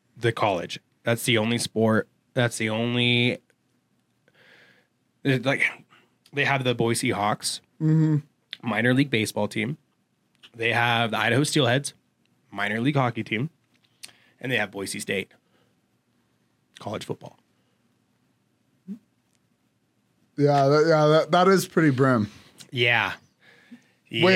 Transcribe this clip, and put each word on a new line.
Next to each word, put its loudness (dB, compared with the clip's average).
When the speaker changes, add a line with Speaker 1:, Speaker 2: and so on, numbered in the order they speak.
Speaker 1:
the -2
college. -4
That's -2
the 0
only 0
sport. 0
That's -2
the -4
only, 0
it's 0
like, -2
they -2
have 0
the 0
Boise -2
Hawks, -4
Speaker 2:
Mm-hmm. 2
Speaker 1:
minor 0
league 0
baseball -2
team. -6
They -2
have 0
the -4
Idaho 0
Steelheads, 0
minor -4
league 0
hockey -2
team, -4
and -8
they -2
have -4
Boise -10
State -6
college -10
football. -14
Speaker 2:
Yeah, 4
that, 4
yeah, 4
that, 4
that 4
is 2
pretty 2
brim. 2
Speaker 1:
Yeah. 0
Speaker 2:
Whi-, 2